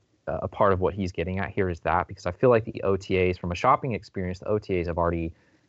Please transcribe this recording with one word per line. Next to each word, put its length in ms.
uh, 140
a 60
part 240
of 80
what 140
he's 160
getting 280
at 120
here 200
is 100
that, 260
because 200
I 40
feel 200
like 140
the 180
O 140
T 220
As, 200
from 120
a 60
shopping 360
experience, 480
the 80
O 100
T 200
As 80
have 120
already 340